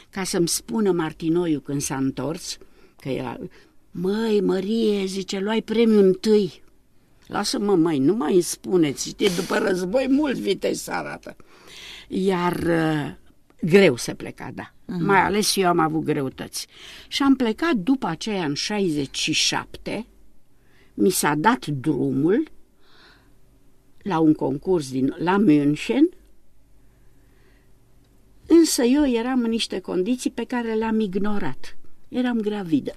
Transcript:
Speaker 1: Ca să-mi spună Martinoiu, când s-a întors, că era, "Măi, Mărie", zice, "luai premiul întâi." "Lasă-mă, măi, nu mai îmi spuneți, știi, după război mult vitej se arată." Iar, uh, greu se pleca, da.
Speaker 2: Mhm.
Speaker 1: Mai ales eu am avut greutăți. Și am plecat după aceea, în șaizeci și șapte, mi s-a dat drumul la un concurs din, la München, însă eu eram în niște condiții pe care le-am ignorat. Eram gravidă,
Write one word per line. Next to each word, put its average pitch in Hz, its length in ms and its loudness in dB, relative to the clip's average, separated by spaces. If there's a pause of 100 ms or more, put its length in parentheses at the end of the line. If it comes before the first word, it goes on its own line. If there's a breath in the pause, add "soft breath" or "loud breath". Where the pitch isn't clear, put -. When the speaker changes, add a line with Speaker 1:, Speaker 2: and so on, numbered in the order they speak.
Speaker 1:
Ca 196 140 -8
să-mi 175 240 0
spună 220 440 -2
Martinoiu, 165 680 -2
când 143 220 -6
s-a 143 140 -6
întors, 135 600 -6 (420 soft breath)
că 143 100 -10
era, 127 280 -6 (540 soft breath)
"Măi, 208 500 0
Mărie", 196 640 0
zice, 190 340 -6
"luai 214 220 -2
premiul 214 420 4
întâi." 190 580 2 (680)
"Lasă-mă, 208 480 -2
măi, 160 220 4
nu 139 180 4
mai 247 180 0
îmi 175 80 6
spuneți, 170 640 -2
știi, - 220 0
după 180 280 -2
război 196 520 0
mult 269 280 2
vitej 196 400 -2
se - 140 -12
arată." - 440 -10 (720 loud breath)
Iar, 180 480 0
uh, 160 560 0 (580)
greu 175 260 8
se - 180 -8
pleca, - 400 -14
da. - 180 -16 (140)
Speaker 2:
Mhm. 175 200 -6
Speaker 1:
Mai 196 160 4
ales 190 340 0
eu 190 120 2
am 170 120 2
avut 160 240 0
greutăți. 143 640 -6 (400 loud breath)
Și - 160 -4
am 277 120 6
plecat 254 380 0
după 233 340 0
aceea, 180 380 -4
în 143 80 -2
șaizeci 156 640 -4
și - 140 -2
șapte, - 720 -4 (880)
mi 202 160 2
s-a 151 260 0
dat 185 300 2
drumul 147 840 0 (1500 soft breath)
la 180 220 -4
un 156 140 6
concurs 147 580 -2
din, 131 260 -2
la 175 200 2
München, 180 720 4 (2500)
însă 320 360 6
eu 277 280 4
eram 240 320 0
în 226 60 -2
niște 226 300 -4
condiții 190 520 -2
pe 233 120 -8
care 233 300 -4
le-am 220 260 0
ignorat. 202 800 -2 (300)
Eram 247 320 -2
gravidă, 196 580 -2